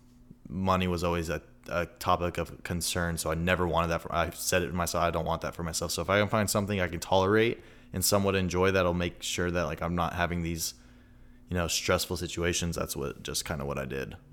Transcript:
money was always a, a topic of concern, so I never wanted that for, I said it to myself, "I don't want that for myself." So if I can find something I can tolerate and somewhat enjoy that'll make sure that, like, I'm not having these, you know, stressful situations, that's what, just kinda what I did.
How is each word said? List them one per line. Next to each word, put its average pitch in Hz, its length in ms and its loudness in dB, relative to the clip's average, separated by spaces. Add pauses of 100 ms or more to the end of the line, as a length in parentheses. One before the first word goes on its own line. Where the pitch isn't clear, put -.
(500)
money 92 380 2
was 87 160 0
always 85 260 0
a, 78 120 -4 (280)
a 85 160 -2 (140)
topic 87 380 0
of 76 260 -6
concern, 85 540 -2
so 80 120 -2
I 78 60 0
never 87 320 2
wanted 82 220 2
that 82 120 0
for, - 120 -8
I 82 180 2
said - 320 0
it 85 40 -2
to 69 60 -8
myself, 87 300 0
"I 85 80 2
don't 80 140 -2
want 80 160 -2
that - 140 -6
for 87 80 -8
myself." 85 280 -4
So - 100 -2
if 85 80 -2
I 98 100 6
can 104 80 4
find 104 220 0
something 101 320 0
I 90 60 2
can 85 120 -6
tolerate 104 640 4 (320)
and 92 100 -2
somewhat 98 320 4
enjoy 92 360 4
that'll 92 220 4
make 87 300 -2
sure 90 280 -2
that, 87 120 0
like, 82 180 -4
I'm 87 140 0
not 85 180 0
having 87 300 0
these, 82 300 -4 (760)
you 92 60 -2
know, 85 120 0
stressful 90 500 0
situations, 85 580 -2
that's - 200 -4
what, 69 280 -6
just - 220 -4
kinda 71 200 -4
what 69 140 -4
I 67 60 -4
did. 67 300 -6 (160)